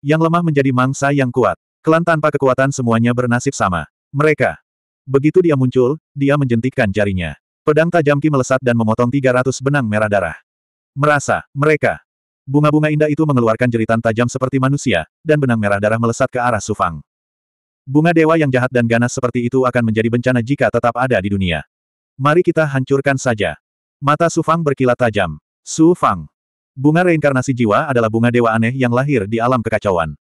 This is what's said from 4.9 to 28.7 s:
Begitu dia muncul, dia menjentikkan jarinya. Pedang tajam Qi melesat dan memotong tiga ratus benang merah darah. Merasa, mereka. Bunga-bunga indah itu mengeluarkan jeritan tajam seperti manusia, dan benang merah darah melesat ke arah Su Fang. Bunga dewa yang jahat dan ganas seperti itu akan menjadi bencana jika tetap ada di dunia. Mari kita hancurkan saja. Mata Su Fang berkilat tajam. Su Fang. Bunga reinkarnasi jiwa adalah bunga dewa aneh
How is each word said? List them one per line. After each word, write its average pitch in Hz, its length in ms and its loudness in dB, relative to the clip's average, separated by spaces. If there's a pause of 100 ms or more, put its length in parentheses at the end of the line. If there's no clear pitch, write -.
Begitu 151 400 2
dia 156 80 2
muncul, 131 560 0
dia 139 240 0
menjentikkan 123 560 0
jarinya. 95 480 -4 (240)
Pedang 156 240 2
tajam 147 320 2
Qi 151 160 -2
melesat 131 320 0
dan 120 80 2
memotong 117 400 0
tiga 131 160 0
ratus 127 320 -2
benang 139 240 0
merah 107 240 0
darah. 90 240 -2 (640)
Merasa, 139 560 0
mereka. 143 480 0 (400)
Bunga-bunga 151 480 2
indah 151 160 0
itu 151 160 -2
mengeluarkan 123 480 0
jeritan 113 320 0
tajam 113 240 0
seperti 127 320 -4
manusia, 131 480 -2 (160)
dan 151 160 0
benang 120 240 0
merah 101 160 0
darah 110 240 0
melesat 117 240 0
ke 123 160 -4
arah 120 160 0
Su 101 160 -6
Fang. 85 240 -4 (880)
Bunga 151 240 2
dewa 160 240 4
yang 151 160 0
jahat 127 240 0
dan 120 160 2
ganas 120 240 0
seperti 123 320 -4
itu 131 160 0
akan 123 240 0
menjadi 110 240 0
bencana 123 320 0
jika 131 320 -2
tetap 117 240 0
ada 123 240 0
di 101 80 -4
dunia. 90 320 -2 (560)
Mari 147 240 2
kita 160 240 0
hancurkan 139 480 0
saja. 104 400 -4 (480)
Mata 151 240 0
Su 160 160 0
Fang 160 160 0
berkilat 135 400 0
tajam. 101 400 -2 (240)
Su 165 320 2
Fang. 98 320 -2 (480)
Bunga 156 320 2
reinkarnasi 143 480 0
jiwa 120 320 2
adalah 120 240 0
bunga 113 240 0
dewa 117 240 2
aneh 117 160 0